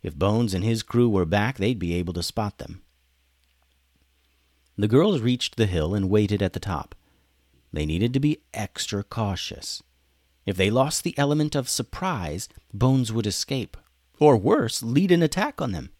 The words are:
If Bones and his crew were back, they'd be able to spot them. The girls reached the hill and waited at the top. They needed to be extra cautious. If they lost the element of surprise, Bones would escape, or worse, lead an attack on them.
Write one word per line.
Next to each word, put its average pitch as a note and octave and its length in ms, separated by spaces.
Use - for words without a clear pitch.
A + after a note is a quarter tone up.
If D2+ 160
Bones G#2 360
and F#2 120
his A2+ 180
crew A#2+ 240
were G2 180
back, G2+ 320
they'd G#2 220
be E2+ 140
able F2 200
to F2 100
spot G#2 340
them. E2+ 240
The G#2 120
girls D3+ 320
reached B2 340
the A2+ 100
hill F2+ 300
and G2 140
waited G#2 320
at F#2+ 100
the - 80
top. - 360
They D#2 120
needed F#2 280
to C3 60
be D3 240
extra - 500
cautious. - 800
If F#2+ 100
they F#2+ 140
lost C3 340
the - 140
element D3 380
of C3 120
surprise, G2+ 800
Bones B2 400
would A2 140
escape, G#2+ 500
or C#3+ 180
worse, A#2 460
lead D3+ 280
an F3 120
attack G3+ 360
on B2+ 120
them. E2 180